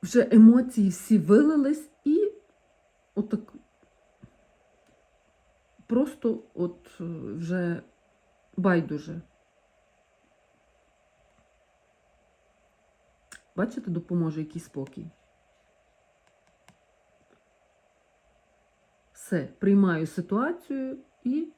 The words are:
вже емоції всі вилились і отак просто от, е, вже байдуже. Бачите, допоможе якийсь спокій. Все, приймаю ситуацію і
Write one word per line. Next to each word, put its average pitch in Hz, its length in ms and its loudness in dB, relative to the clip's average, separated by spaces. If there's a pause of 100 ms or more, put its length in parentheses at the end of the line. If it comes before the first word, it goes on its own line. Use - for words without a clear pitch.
вже 240 280 2
емоції 226 580 8
всі 196 300 0
вилились 285 720 2 (140)
і 392 280 0 (800)
отак 208 260 -4 (2500)
просто 247 520 -2 (120)
от, - 360 -8 (100)
е, 165 40 -10 (320)
вже 170 460 -6 (760)
байдуже. 165 640 -2 (4000)
Бачите, 202 340 -6
допоможе 165 500 -6
якийсь 156 240 -12
спокій. - 460 -14 (4000)
Все, - 360 -6 (100)
приймаю 190 480 2
ситуацію 262 920 -6 (260)
і 302 340 -4